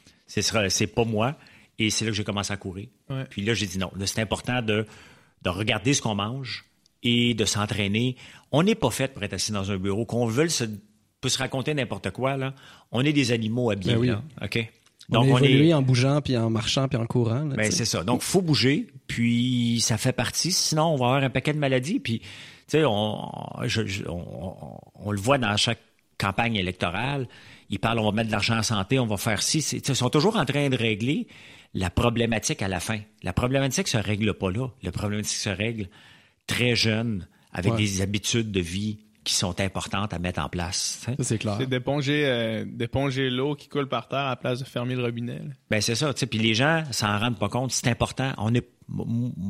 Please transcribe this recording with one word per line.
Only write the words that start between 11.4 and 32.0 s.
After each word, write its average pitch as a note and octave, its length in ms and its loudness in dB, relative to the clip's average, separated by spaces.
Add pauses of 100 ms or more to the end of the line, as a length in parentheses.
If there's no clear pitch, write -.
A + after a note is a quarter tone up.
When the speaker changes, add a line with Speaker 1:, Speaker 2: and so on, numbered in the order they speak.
Speaker 1:
n'importe A2 380 -2
quoi, C3 260 -2
là. C3+ 160 -4 (380)
On A#2 140 2
est D3+ 80 4
des C#3 180 4
animaux A#2 400 0
habiles, G2+ 220 0
Speaker 3:
Ben A#2 60 4
oui. B2 100 4
Speaker 1:
là. A2+ 140 0 (200)
OK ? G#2+ 160 -4 (520)
Speaker 3:
On G#2+ 40 2
Speaker 1:
Donc, A#2 100 6
Speaker 3:
a C3+ 100 6
Speaker 1:
on B2 40 6
Speaker 3:
évolué C#3 300 8
Speaker 1:
est E3 60 6
Speaker 3:
en C#3 80 4
bougeant, C3 380 4
puis C3+ 160 0
en A2+ 140 2
marchant, A2+ 380 0
puis B2+ 100 0
en A2+ 80 -2
courant, A#2+ 380 2
là, C#3 100 -2
Speaker 1:
Ben, G#2+ 120 2
Speaker 3:
tu G#2+ 40 2
sais. - 80 0
Speaker 1:
c'est A#2+ 60 0
ça. G2 180 0
Donc, A#2+ 200 2
faut F#3+ 200 2
bouger, D3+ 460 4 (180)
puis A#2+ 760 2
ça A2 180 0
fait B2+ 140 2
partie. B2+ 380 -2
Sinon, D#3+ 440 2
on - 20 2
va B2+ 100 2
avoir C#3 160 4
un C3+ 80 0
paquet C3+ 220 0
de D3+ 60 -2
maladies. C3+ 420 0
Puis, A2+ 200 -2
tu - 60 -16 (520)
sais, D#3+ 60 6
on, G#2+ 440 0 (360)
je, A#2 220 0
je, F#2+ 200 -6
on, - 80 -4
on, B1+ 640 -10 (280)
on G#2 40 -2
le G#2 80 0
voit C3 200 4
dans G#2 180 2
chaque A2+ 240 0 (380)
campagne A2+ 360 0
électorale. G#2 720 -2 (440)
Ils G#2 100 -4
parlent, A#2 180 2
on G#2+ 60 2
va G#2 80 4
mettre A2+ 160 0
de A2 40 -2
l'argent A2 260 0
en A2 40 0
santé, A2 380 0
on A#2+ 60 0
va G#2 100 0
faire G2+ 260 -2
ci. D#3 200 0
C'est, A#2 180 -4
tu - 60 -10
sais, C#3 80 0
ils - 20 0
sont B2 140 0
toujours F3+ 260 4
en D#3+ 80 2
train C#3+ 240 0
de C3 80 2
régler A#2 500 0 (480)
la F#2 160 -2
problématique A#2 720 0